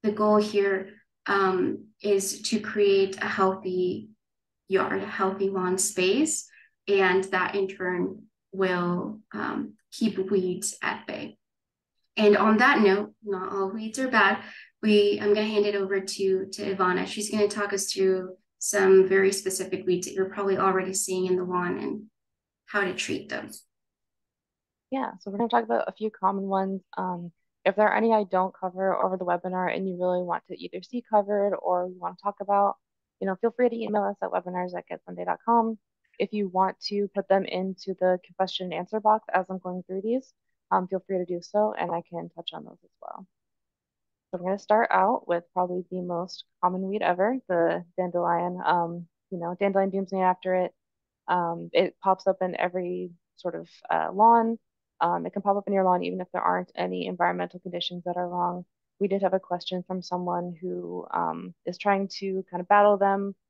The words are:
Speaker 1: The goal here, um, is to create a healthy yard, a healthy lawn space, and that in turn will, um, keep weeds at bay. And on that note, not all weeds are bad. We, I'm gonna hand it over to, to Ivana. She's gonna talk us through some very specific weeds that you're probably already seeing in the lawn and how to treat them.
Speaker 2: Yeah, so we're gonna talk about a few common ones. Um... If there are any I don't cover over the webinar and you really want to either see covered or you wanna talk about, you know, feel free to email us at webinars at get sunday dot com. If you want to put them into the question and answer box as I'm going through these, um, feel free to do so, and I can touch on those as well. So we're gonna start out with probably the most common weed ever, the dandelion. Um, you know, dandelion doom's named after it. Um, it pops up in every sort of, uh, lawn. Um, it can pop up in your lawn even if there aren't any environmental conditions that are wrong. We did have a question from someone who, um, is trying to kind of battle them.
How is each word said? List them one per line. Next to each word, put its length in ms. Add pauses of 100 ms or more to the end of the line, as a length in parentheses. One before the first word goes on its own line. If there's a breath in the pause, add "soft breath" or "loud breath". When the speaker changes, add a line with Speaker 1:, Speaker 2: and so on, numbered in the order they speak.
Speaker 1:
The 100
goal 260
here, 560 (340 loud breath)
um, 640 (120)
is 420
to 160
create 580
a 100
healthy 800 (580)
yard, 360
a 20
healthy 460
lawn 260
space, 720 (380 soft breath)
and 380
that 280
in 140
turn 560 (280)
will, 680 (120)
um, 420 (180)
keep 260 (140)
weeds 500
at 240
bay. 320 (800)
And 180
on 220
that 240
note, 320 (100)
not 300
all 180
weeds 280
are 80
bad. 360 (380 loud breath)
We, 380
I'm 140
gonna 140
hand 180
it 80
over 260
to, 520
to 240
Ivana. 320
She's 240
gonna 160
talk 260
us 180
through 440 (240)
some 480
very 240
specific 560
weeds 180
that 80
you're 160
probably 280
already 360
seeing 320
in 120
the 60
lawn 360
and 240 (640)
how 140
to 120
treat 360
them. 200 (1400)
Speaker 2:
Yeah, 280
so 120
we're 80
gonna 100
talk 140
about 240
a 60
few 180
common 320
ones. 380 (140)
Um... 360 (340)
If 100
there 120
are 100
any 160
I 120
don't 280
cover 420
over 220
the 80
webinar 500
and 140
you 100
really 220
want 260
to 140
either 220
see 260
covered 460
or 320
you 120
wanna 220
talk 180
about, 360 (440)
you 60
know, 160
feel 100
free 180
to 60
email 280
us 180
at 80
webinars 480
at 100
get 180
sunday 200
dot 180
com. 360 (400)
If 120
you 160
want 320 (100)
to 260
put 120
them 180
into 540
the 200 (180)
question 280
and 100
answer 240
box 340
as 160
I'm 80
going 300
through 160
these, 280 (380)
um, 180
feel 200
free 100
to 80
do 160
so, 320
and 180
I 160
can 220
touch 240
on 120
those 180
as 80 (100)
well. 240 (1080)
So 80
we're 100
gonna 100
start 320
out 360
with 160 (100)
probably 380
the 100
most 440 (180)
common 240
weed 140
ever, 360 (120)
the 340 (140)
dandelion. 680
Um, 420 (220)
you 100
know, 200
dandelion 300
doom's 220
named 120
after 320
it. 180 (540)
Um, 460
it 280
pops 260
up 140
in 180
every 520 (260)
sort 180
of, 140 (200)
uh, 240
lawn. 440 (440)
Um, 240
it 80
can 80
pop 160
up 100
in 60
your 100
lawn 200
even 180
if 100
there 100
aren't 340
any 320
environmental 520
conditions 460
that 100
are 120
wrong. 380 (340)
We 100
did 120
have 120
a 60
question 460
from 160
someone 580
who, 540
um, 400 (120)
is 120
trying 300 (120)
to 300
kind 120
of 80
battle 280
them. 380 (140)